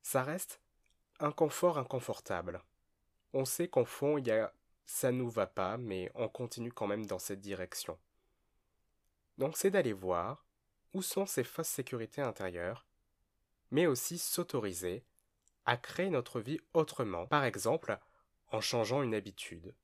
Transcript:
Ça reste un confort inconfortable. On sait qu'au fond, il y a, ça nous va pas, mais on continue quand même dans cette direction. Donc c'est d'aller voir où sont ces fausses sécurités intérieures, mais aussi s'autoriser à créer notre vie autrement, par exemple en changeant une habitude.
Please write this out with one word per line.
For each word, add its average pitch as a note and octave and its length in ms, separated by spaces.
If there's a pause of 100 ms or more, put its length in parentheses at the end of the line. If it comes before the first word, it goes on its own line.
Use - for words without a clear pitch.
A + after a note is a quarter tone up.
Ça - 220
reste D#3 360 (600)
un D3 120
confort D#3+ 460
inconfortable. G2 840 (720)
On C3+ 120
sait E3+ 220
qu'au B2 180
fond, D3 320
il C3 80
y A#2 60
a, A2 200 (360)
ça - 240
nous B2+ 180
va G#2+ 160
pas, G2 320
mais G2 380
on A2+ 140
continue A#2+ 420
quand G#2+ 160
même G#2 180
dans G2 140
cette G2 220
direction. F#2 580 (1400)
Donc C#3 180
c'est - 140
d'aller F3 240
voir F#2+ 540 (460)
où F#3+ 80
sont G3 240
ces - 180
fausses - 260
sécurités B2+ 520
intérieures, F#2+ 640 (880)
mais D#3+ 160
aussi D#3 320
s'autoriser G2 840 (600)
à A#2+ 100
créer F3+ 360
notre B2+ 280
vie C3 200 (160)
autrement, G#2+ 500
par C#3+ 200
exemple A2 520 (520)
en A2 120
changeant G#2+ 400
une A2+ 140
habitude. G2 580 (100)